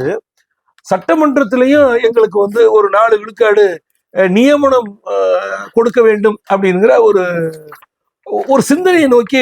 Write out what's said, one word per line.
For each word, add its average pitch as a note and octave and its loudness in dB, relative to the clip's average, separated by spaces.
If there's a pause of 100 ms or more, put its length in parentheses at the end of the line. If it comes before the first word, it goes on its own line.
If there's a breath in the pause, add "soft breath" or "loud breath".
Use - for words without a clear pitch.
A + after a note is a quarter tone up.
(880)
சட்டமன்றத்திலையும் C4+ 0 (120)
எங்களுக்கு A3 0
வந்து G3+ -2 (120)
ஒரு G#3 2
நாலு G#3+ 2
விழுக்காடு, G#3 0 (500)
அஹ், F#3+ 0
நியமனம், C4 0 (140)
அஹ், G3 -4
கொடுக்க A#3 0
வேண்டும் A3 0 (100)
அப்படிங்கிற G3 0 (100)
ஒரு, G3+ 2 (1200)
ஒரு C4+ 2
சிந்தனையை E4+ 0
நோக்கி A#3+ 0